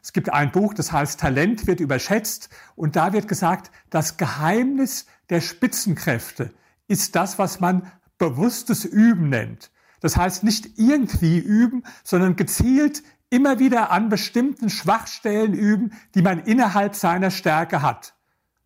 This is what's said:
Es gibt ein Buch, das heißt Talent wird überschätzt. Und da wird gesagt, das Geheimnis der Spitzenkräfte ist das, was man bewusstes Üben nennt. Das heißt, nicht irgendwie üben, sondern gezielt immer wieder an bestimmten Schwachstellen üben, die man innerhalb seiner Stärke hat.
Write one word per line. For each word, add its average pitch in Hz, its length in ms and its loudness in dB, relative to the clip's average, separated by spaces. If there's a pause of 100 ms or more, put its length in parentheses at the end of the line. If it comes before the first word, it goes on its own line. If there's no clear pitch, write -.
Es - 100 -18
gibt - 180 -2
ein 143 200 0
Buch, 208 240 0
das - 160 -4
heißt 147 300 -2
Talent 160 480 0
wird 180 100 0
überschätzt. 175 720 -4 (240)
Und 160 220 -4
da 175 160 2
wird 208 160 -2
gesagt, 185 420 -2 (200)
das - 260 -2
Geheimnis 214 920 -2 (240)
der 170 100 2
Spitzenkräfte - 1120 -4 (360)
ist - 260 -2
das, 190 240 -2
was 185 220 -4
man 180 300 0 (280)
bewusstes 175 640 -2
Üben 208 440 4
nennt. 113 420 -4 (300)
Das 165 160 0
heißt, 185 260 0
nicht - 360 -2
irgendwie 220 600 2
üben, 233 460 2 (180)
sondern 185 320 2
gezielt 262 720 0 (260)
immer 262 300 2
wieder 240 320 2
an 208 160 2
bestimmten 240 600 -2
Schwachstellen 208 840 -2
üben, 214 380 0 (240)
die 185 60 6
man 180 180 2
innerhalb 208 560 2
seiner 185 340 0
Stärke 165 520 0
hat. - 320 -4 (520)